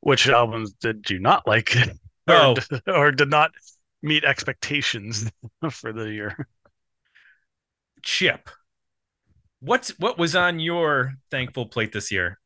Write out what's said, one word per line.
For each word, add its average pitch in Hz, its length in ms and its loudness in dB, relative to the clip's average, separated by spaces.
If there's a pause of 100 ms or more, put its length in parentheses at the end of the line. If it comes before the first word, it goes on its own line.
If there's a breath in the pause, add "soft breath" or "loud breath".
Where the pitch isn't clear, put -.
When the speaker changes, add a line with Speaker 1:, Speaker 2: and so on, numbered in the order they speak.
Speaker 1:
Which 139 260 2
albums 113 460 2
did 110 360 -6
you 95 100 -4
not 110 280 2
like, 110 280 2
<laughs> - 520 -2
or 170 80 6
Speaker 2:
Oh. 139 200 6
Speaker 1:
d-, 127 320 -6
or 147 240 4
did 139 180 2
not 151 220 2 (500)
meet 151 220 0
expectations 117 1080 -4 (180)
<laughs> - 220 -8
for 113 220 -12
the 110 180 -8
year? 104 360 -10 (1600 soft breath)
Speaker 2:
Chip, - 460 -2 (1080)
what's, 202 400 -2
what 214 180 -2
was 165 180 0
on 175 240 0
your 156 540 0 (160)
thankful 127 380 -6
plate 110 240 -4
this 104 200 -8
year? 92 340 -4